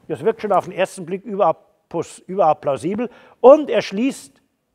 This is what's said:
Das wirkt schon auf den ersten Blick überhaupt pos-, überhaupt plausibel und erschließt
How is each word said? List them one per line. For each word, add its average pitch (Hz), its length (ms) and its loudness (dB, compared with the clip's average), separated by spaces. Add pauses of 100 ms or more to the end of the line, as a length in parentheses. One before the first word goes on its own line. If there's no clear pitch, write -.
Das 147 160 -8
wirkt 220 160 -2
schon 208 120 -4
auf 175 120 2
den 175 80 -14
ersten 175 340 -6
Blick 190 180 -10
überhaupt 196 400 -2 (240)
pos-, - 380 -8
überhaupt 180 360 0
plausibel 175 460 -4 (320)
und 277 300 8
erschließt 214 720 -4 (320)